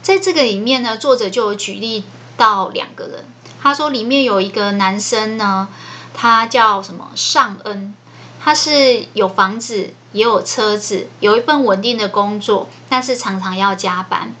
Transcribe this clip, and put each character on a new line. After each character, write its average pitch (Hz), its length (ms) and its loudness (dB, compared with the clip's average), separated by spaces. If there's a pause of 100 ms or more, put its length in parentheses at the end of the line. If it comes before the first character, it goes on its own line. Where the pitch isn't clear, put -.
在 381 160 4
这 381 160 0
个 302 80 4
里 208 160 0
面 247 240 0
呢， 220 160 -4
作 254 180 4
者 208 140 -2
就 226 160 0
有 202 80 0
举 196 200 -8
例 214 300 -6 (320)
到 208 320 4
两 - 260 -6
个 - 120 -12
人， - 180 -14 (380)
他 320 100 4
说 311 160 -2
里 233 160 -2
面 269 200 2
有 202 160 2
一 196 100 -2
个 202 220 -2
男 196 280 0
生 220 380 -2
呢， 196 300 0 (440)
他 226 340 4
叫 220 360 2
什 190 100 -14
么？ - 220 -16
尚 220 500 0
恩， 202 300 -8 (500)
他 302 100 4
是 277 600 4
有 202 120 2
房 190 320 0
子， 226 360 -6 (180)
也 214 100 0
有 226 200 4
车 214 340 0
子， 208 320 -6 (120)
有 208 180 4
一 - 20 4
份 285 240 2
稳 196 160 2
定 233 160 0
的 208 120 -2
工 208 300 0
作， 202 300 0 (220)
但 - 120 2
是 247 140 -2
常 196 240 -4
常 185 160 -6
要 196 180 2
加 185 280 -4
班。 165 380 -6